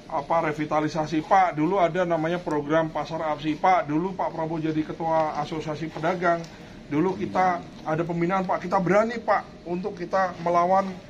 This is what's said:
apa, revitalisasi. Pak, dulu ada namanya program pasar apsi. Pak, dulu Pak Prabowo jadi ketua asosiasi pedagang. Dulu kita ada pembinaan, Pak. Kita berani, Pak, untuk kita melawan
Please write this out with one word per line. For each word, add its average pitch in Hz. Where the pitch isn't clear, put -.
apa, 160
revitalisasi. 151
Pak, 185
dulu 175
ada 175
namanya 170
program 156
pasar 160
apsi. 151
Pak, 175
dulu 165
Pak 185
Prabowo 160
jadi 156
ketua 160
asosiasi 156
pedagang. 170
Dulu 170
kita 180
ada 156
pembinaan, 170
Pak. 180
Kita 190
berani, 214
Pak, -
untuk 180
kita 175
melawan 180